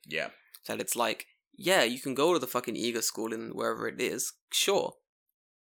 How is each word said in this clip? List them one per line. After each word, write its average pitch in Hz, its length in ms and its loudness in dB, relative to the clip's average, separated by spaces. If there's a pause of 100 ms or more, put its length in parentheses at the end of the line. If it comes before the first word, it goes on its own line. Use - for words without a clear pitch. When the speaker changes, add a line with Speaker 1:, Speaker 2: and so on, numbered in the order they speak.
Speaker 1:
Yeah. 78 240 -4 (360)
Speaker 2:
that 110 140 -4
it's 101 160 -4
like, 117 300 0 (300)
yeah, 180 280 4
you 123 160 0
can 135 140 -4
go 147 180 4
to 165 80 4
the 123 80 -2
fucking 120 280 -2
Iga 117 260 0
school 113 300 -2
in 113 240 -6
wherever 113 320 -2
it - 120 -6
is, 107 320 -2 (200)
sure. - 440 2 (800)